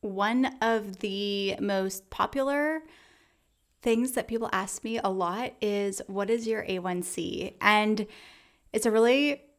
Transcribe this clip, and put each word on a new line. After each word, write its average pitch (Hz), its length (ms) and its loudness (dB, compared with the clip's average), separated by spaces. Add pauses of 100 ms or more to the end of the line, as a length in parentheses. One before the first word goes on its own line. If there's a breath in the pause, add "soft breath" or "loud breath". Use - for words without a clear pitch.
One 214 600 0
of 220 380 0
the 202 600 -2
most 190 520 -2
popular 285 720 0 (960 loud breath)
things 233 300 0
that 240 160 -4
people 226 260 -4
ask 190 300 -4
me 226 200 -4
a 196 60 2
lot 190 520 -2
is, 202 440 0
"What 196 240 -4
is 226 160 0
your 220 220 -2
A 190 100 -2
one 180 240 -4
C?" - 580 -6
And 214 460 4 (680 loud breath)
it's 220 140 0
a 226 60 4
really 269 500 4 (180)